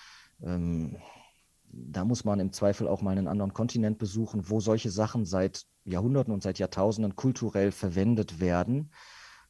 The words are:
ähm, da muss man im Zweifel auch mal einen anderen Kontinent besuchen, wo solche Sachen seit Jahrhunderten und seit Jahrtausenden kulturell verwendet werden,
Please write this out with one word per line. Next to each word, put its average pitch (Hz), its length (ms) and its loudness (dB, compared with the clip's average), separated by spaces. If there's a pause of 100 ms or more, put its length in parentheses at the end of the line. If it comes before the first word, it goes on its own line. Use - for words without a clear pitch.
(420)
ähm, 85 560 -2 (760)
da 73 300 -6
muss 117 220 0
man 101 120 2
im 95 140 0
Zweifel 101 340 2
auch 92 140 0
mal 98 160 0
einen 95 120 0
anderen 98 260 -2
Kontinent 110 420 0
besuchen, 104 540 -4
wo 107 100 2
solche 110 300 2
Sachen 107 340 0
seit 92 400 0 (200)
Jahrhunderten 110 500 0
und 95 80 -4
seit 95 160 -2
Jahrtausenden 101 580 0
kulturell 101 560 2
verwendet 95 680 0
werden, 92 500 2 (600)